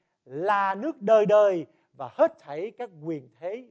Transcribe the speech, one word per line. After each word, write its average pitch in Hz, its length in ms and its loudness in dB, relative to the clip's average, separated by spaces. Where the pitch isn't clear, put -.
là 196 500 -2
nước 233 280 -8
đời 214 240 4
đời, 202 400 4
và 127 200 -14
hết 320 260 0
thảy 160 320 -12
các 233 200 -14
quyền 147 240 -10
thế 214 320 -14